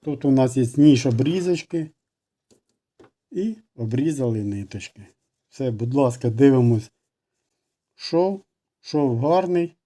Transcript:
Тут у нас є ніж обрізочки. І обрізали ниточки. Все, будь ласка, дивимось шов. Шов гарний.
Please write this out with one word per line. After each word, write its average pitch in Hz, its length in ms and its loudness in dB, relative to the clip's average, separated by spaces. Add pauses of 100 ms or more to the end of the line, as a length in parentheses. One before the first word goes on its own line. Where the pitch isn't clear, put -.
Тут 147 240 -6
у 139 60 4
нас 131 260 2
є 123 100 2 (100)
ніж 143 280 6
обрізочки. 160 840 -2 (1400)
І 214 240 -6 (200)
обрізали 120 680 -4
ниточки. 101 640 -10 (420)
Все, 131 220 -4
будь 117 220 -6
ласка, 127 360 0
дивимось 120 600 4 (1040)
шов. 190 480 -2 (380)
Шов 139 380 -2
гарний. 170 560 -2 (100)